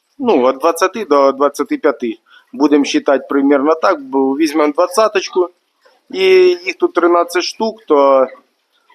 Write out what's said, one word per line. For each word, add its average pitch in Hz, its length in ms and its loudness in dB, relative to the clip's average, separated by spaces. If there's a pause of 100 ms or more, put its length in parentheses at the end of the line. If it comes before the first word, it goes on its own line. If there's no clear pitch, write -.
(180)
ну, 175 300 2
від 135 100 -2
двадцяти 175 460 -2
до 139 280 2
двадцяти 139 460 -4
п'яти. 127 400 -4 (340)
Будемо 143 320 2
считати 139 440 -2
примерно 139 460 0
так, 160 280 -2
бо 135 340 -2
візьмемо 151 360 0
двадцяточку, 180 800 -2 (600)
і 185 120 -6 (420)
їх 185 140 -8
тут 175 160 -2
тринадцять 170 500 0
штук, 220 400 -8
то, 139 420 2 (680)